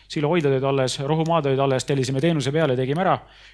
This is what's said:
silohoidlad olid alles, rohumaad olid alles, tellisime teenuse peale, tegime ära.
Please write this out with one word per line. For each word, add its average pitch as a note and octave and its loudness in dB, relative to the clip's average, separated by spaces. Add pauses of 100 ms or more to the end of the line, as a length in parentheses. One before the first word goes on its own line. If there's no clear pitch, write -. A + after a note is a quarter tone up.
(120)
silohoidlad D3 0
olid C3 -2
alles, C3 0
rohumaad D#3+ 0
olid C3+ 2
alles, C3 0
tellisime C3+ -2
teenuse C#3+ 0
peale, D3 0
tegime C3 -2
ära. F3 2 (400)